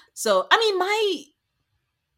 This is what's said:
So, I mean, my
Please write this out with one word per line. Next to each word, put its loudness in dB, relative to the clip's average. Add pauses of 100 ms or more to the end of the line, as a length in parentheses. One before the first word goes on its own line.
(140)
So, 0
I 6
mean, 0
my -2 (960)